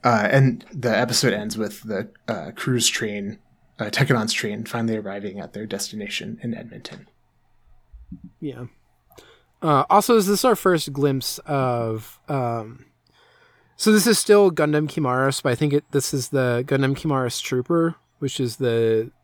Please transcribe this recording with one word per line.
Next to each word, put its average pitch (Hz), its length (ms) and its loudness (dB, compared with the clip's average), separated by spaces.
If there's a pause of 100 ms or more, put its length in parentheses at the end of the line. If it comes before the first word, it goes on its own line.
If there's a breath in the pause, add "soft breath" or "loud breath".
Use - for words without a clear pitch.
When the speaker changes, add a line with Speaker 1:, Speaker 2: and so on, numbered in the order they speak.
Speaker 1:
Uh, 110 280 2
and 131 400 4
the 120 260 -2
episode 117 360 0
ends 104 240 -6
with 107 260 -6
the, 110 260 -6 (180)
uh, 90 280 -8
cruise 120 320 0
train, 104 500 -4 (420)
uh, 110 60 -2
Tekkonon's 113 480 0
train, 107 320 -6
finally 113 320 -4
arriving 101 420 -10
at - 140 -14
their 107 120 -10
destination 107 760 -8
in 117 140 -6
Edmonton. - 520 -16 (1300)
Speaker 2:
Yeah. 127 260 -10 (960 soft breath)
Uh, 147 280 4
also, 208 260 6
is 208 100 4
this 202 200 0
our 233 100 6
first 170 380 0
glimpse 135 460 0
of, 120 800 -2 (100)
um, 117 560 -4 (920 soft breath)
so 214 180 4
this 214 140 4
is 214 120 4
still 202 320 6
Gundam 151 380 0
Kimaris, 131 520 0
but 127 120 0
I - 20 2
think 147 160 0
it, 143 200 0
this - 220 -2
is 131 160 -4
the 127 380 0
Gundam 135 300 0
Kimaris 131 440 -2
Trooper, 165 540 0 (240)
which 139 200 -4
is 120 180 -2
the 113 520 2 (140)